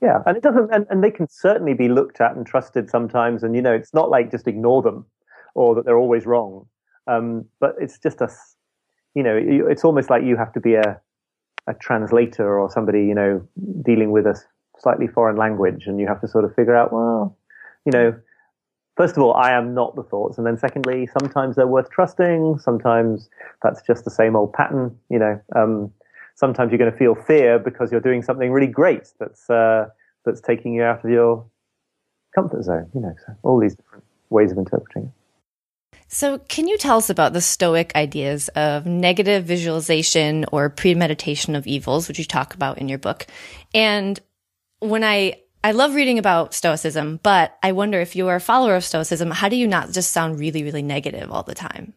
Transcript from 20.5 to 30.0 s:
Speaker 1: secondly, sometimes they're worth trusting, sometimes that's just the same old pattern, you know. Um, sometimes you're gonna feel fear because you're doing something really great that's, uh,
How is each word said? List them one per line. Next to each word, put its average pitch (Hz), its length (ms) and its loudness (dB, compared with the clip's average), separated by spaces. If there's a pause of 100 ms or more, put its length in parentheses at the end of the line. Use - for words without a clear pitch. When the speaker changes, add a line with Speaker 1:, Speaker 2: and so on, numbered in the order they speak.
Speaker 1:
secondly, 127 500 -4 (120)
sometimes 135 360 -2
they're 131 120 4
worth 127 240 2
trusting, 165 680 0
sometimes 117 720 0 (320)
that's - 220 0
just - 220 0
the - 60 -10
same 113 240 2
old 104 180 0
pattern, 127 440 -2 (120)
you 120 100 0
know. 107 200 0 (160)
Um, 107 360 0 (440)
sometimes 123 360 0
you're 117 80 2
gonna 117 180 2
feel 117 180 4
fear 120 440 4
because 117 320 -6
you're 117 100 0
doing 123 220 0
something 131 280 -2
really 135 160 2 (140)
great 160 260 2 (120)
that's, - 300 -10
uh, 113 380 2 (380)